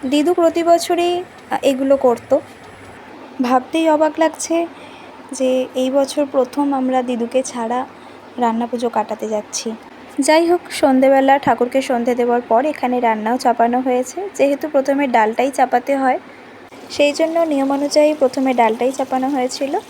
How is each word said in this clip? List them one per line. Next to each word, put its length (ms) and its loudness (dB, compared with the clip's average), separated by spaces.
দিদু 220 2
প্রতি 300 2
বছরই 480 2
এগুলো 360 2
করতো। 400 0
ভাবতেই 440 0
অবাক 240 0
লাগছে 360 -2
যে 180 -2
এই 160 0
বছর 320 0
প্রথম 400 0
আমরা 260 0
দিদুকে 320 -2
ছাড়া 280 -4
রান্না 300 0
পুজো 220 -4
কাটাতে 440 -4
যাচ্ছি। 340 -8
যাই 280 4
হোক, 140 2
সন্ধেবেলা 560 4
ঠাকুরকে 440 0
সন্ধে 340 -2
দেওয়ার 340 0
পর 120 4
এখানে 260 -4
রান্নাও 380 -2
চাপানো 440 0
হয়েছে। 360 -2
যেহেতু 340 0
প্রথমে 380 0
ডালটাই 440 2
চাপাতে 500 0
হয়, 160 2
সেই 240 2
জন্য 220 -2
নিয়ম 200 0
অনুযায়ী 380 2
প্রথমে 320 0
ডালটাই 380 2
চাপানো 380 -4
হয়েছিল। 440 -4